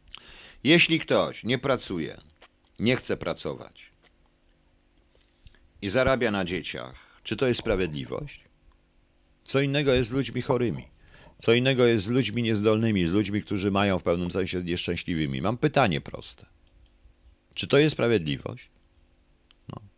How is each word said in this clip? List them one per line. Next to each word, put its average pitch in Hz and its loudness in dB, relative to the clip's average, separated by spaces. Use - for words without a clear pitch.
Jeśli 165 4
ktoś 92 0
nie 120 -2
pracuje, 95 -4
nie 117 0
chce - -6
pracować - -10
i 101 -4
zarabia 123 2
na 101 0
dzieciach, 73 -10
czy - -6
to 131 0
jest 120 2
sprawiedliwość? 90 -4
Co - 0
innego 139 2
jest 127 2
z 110 -8
ludźmi 123 -4
chorymi. 120 -2
Co - 2
innego 123 4
jest 117 4
z 98 -4
ludźmi 120 0
niezdolnymi, 110 2
z 80 2
ludźmi, 101 0
którzy 101 -2
mają 98 2
w - -16
pewnym 87 0
sensie 90 -4
nieszczęśliwymi. 85 -4
Mam 110 -2
pytanie 127 2
proste. - -14
Czy - -6
to 143 4
jest 151 4
sprawiedliwość? 80 -2
No. - -14